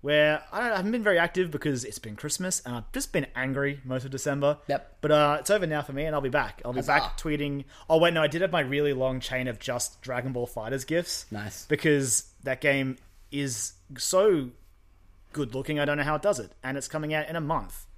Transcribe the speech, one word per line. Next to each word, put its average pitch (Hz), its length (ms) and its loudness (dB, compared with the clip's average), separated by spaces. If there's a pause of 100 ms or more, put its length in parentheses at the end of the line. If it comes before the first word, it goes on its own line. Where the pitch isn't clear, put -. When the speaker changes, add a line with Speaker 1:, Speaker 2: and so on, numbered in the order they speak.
Speaker 1:
where 151 400 4 (100)
I 202 100 -4
don't, 240 100 0
I 214 60 0
haven't 190 160 0
been 240 100 -2
very 190 160 6
active 170 320 2
because 139 320 -2
it's 107 160 -10
been 104 160 -12
Christmas 180 500 -4
and 123 100 -6
I've - 180 -8
just - 180 -4
been 147 240 -2
angry 135 480 -2
most 127 220 -4
of 135 60 -8
December. 143 460 0 (100)
Speaker 2:
Yep. - 340 -4
Speaker 1:
But, 151 100 2
uh, 151 280 6
it's - 100 -6
over 196 180 4
now 151 140 0
for 139 120 -8
me 143 120 -4
and 156 100 -2
I'll 143 60 0
be 135 80 -2
back. 131 340 -2
I'll 123 100 -6
be 127 40 -2
Speaker 2:
Huzzah. 123 140 -4
Speaker 1:
back 151 260 2
tweeting. 143 480 -2 (240)
Oh, 160 80 6
wait, 170 160 6
no, 165 100 2
I 151 40 4
did 160 140 0
have 185 100 2
my 170 100 2
really 143 320 0
long 131 260 0
chain 127 280 -4
of 113 120 -6
just - 420 -6
Dragon 127 300 -4
Ball 120 160 -4
FighterZ 123 400 -6
gifs. 170 440 -2
Speaker 2:
Nice. 104 340 -8
Speaker 1:
Because 143 640 2 (140)
that 131 180 -4
game 135 360 2 (340)
is 139 420 -4 (240)
so 185 520 4 (840)
good 127 200 -4
looking, 135 260 -4
I 147 60 2
don't 147 120 0
know 143 60 0
how 151 120 0
it 147 60 -4
does 202 180 2
it. 101 120 -10 (120)
And 131 140 -4
it's 135 100 -8
coming 156 260 -4
out 151 140 -2
in 160 80 -8
a 165 60 -2
month. 143 440 -4 (120)